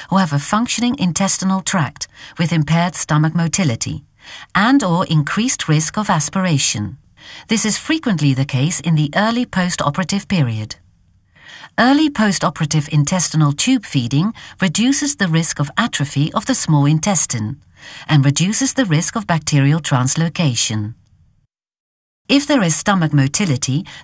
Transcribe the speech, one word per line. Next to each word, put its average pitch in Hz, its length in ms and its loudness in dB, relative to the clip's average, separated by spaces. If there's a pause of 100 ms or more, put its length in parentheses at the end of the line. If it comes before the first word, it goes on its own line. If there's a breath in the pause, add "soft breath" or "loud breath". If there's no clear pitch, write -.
who 180 60 0
have 185 160 2
a 143 80 0
functioning 233 580 -2
intestinal 190 600 0
tract - 480 -2 (320 loud breath)
with 170 140 0
impaired 165 420 2
stomach 156 400 0
motility 160 720 -2 (500 loud breath)
and 240 260 2
or 180 260 0
increased 165 600 -2
risk 151 300 0
of 214 120 -2
aspiration. 160 880 0 (520 loud breath)
This 226 160 2
is 214 120 0
frequently 180 560 0
the 135 120 0
case 139 340 0
in 165 160 0
the 151 180 0
early 233 320 0
post-operative 180 840 -2
period. 117 480 -2 (1000 loud breath)
Early 277 320 4
post-operative 156 800 0
intestinal 156 600 2
tube 254 320 0
feeding 139 500 -2 (280 loud breath)
reduces 254 540 0
the 196 120 0
risk 165 320 0
of 143 160 -2
atrophy 156 580 -2
of - 120 -2
the 262 80 0
small 147 320 4
intestine 147 720 0 (480 loud breath)
and 147 160 4
reduces 175 520 2
the 262 100 2
risk 165 300 0
of 220 100 -4
bacterial 151 540 2
translocation. 127 1160 -2 (1400)
If 285 160 4
there 285 160 2
is 165 140 2
stomach 185 360 0
motility, 139 760 0 (160 loud breath)